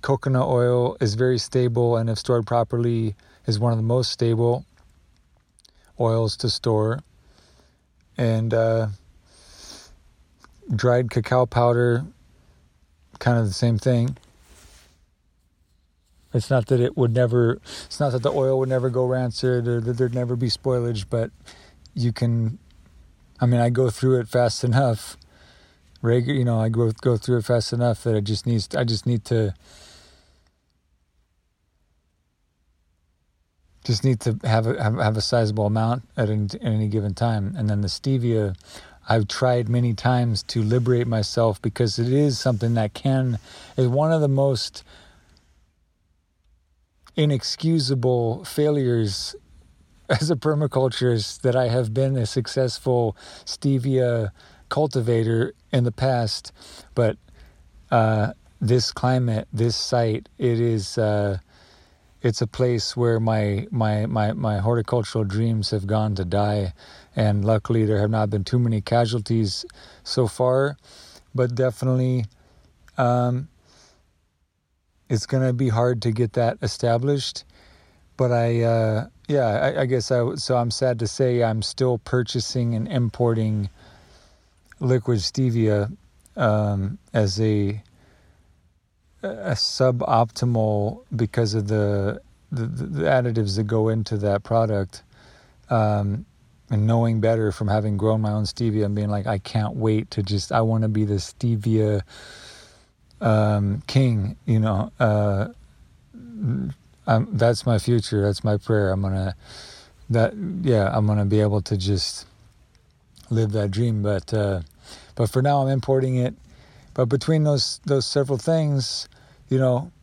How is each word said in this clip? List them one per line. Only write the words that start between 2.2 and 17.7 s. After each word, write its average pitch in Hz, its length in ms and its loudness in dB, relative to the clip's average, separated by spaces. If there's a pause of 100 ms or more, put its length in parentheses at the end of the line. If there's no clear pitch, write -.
properly, 117 680 -2 (300)
is 104 140 -2
one 117 140 2
of 113 40 0
the 110 60 -2
most 120 280 0
stable 120 540 0 (1300)
oils 113 380 0
to 120 120 -4
store. 110 500 0 (1200)
And, 113 360 0
uh, 113 340 2 (1900)
dried 123 360 2
cacao 127 360 2
powder, 120 600 2 (1120)
kind 123 180 2
of 113 100 2
the 95 60 -4
same 117 240 0
thing. 123 400 0 (2250)
It's 120 160 -2
not 123 180 2
that 127 120 4
it 123 180 0
would 120 160 2
never, 120 460 2 (260)